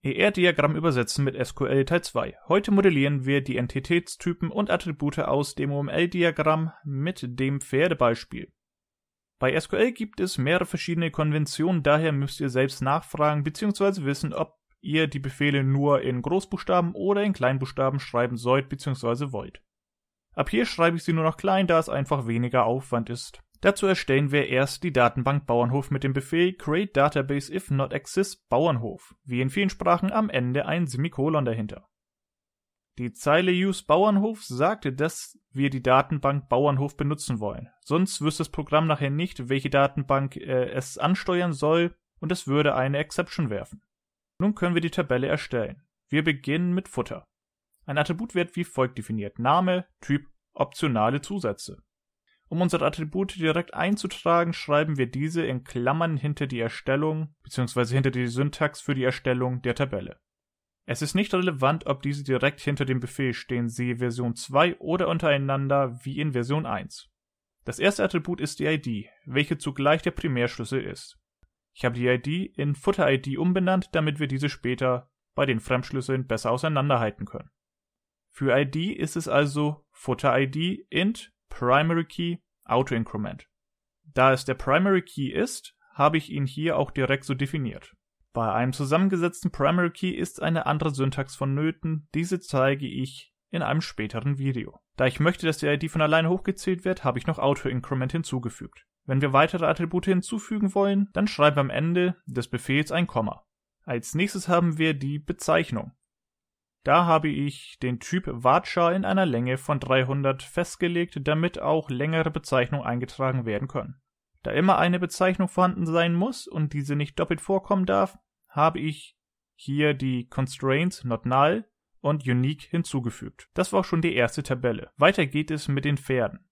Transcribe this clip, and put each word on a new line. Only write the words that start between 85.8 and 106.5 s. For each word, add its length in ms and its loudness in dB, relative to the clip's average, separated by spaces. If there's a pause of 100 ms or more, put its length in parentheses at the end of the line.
habe 240 2
ich 140 -4
ihn 160 -2
hier 320 -2
auch 120 0
direkt 340 -2
so 100 -4
definiert. 600 -6 (400)
Bei 180 0
einem 200 0
zusammengesetzten 800 0
Primary 400 2
Key 200 -4
ist 320 -6
eine 240 0
andere 240 0
Syntax 440 -2
vonnöten, 800 -4
diese 240 -2
zeige 480 0
ich 480 -8 (160)
in 120 -4
einem 180 0
späteren 580 -4
Video. 400 -4 (180)
Da 100 2
ich 140 -2
möchte, 260 0
dass 120 0
die 80 -2
I 120 2
D 100 -4
von 140 0
alleine 260 4
hochgezählt 560 -2
wird, 180 -2
habe 160 0
ich 80 -6
noch 120 -2
Auto-Increment 720 -2
hinzugefügt. 720 -6 (220)
Wenn 160 2
wir 100 2
weitere 320 4
Attribute 400 0
hinzufügen 720 0
wollen, 400 2
dann 120 2
schreiben 300 4
wir 60 2
am 80 -2
Ende 460 0 (100)
des 220 -6
Befehls 440 -2
ein 140 0
Komma. 400 -4 (380)
Als 300 -6
nächstes 340 -2
haben 280 2
wir 160 2
die 260 -4
Bezeichnung. 720 -2 (920)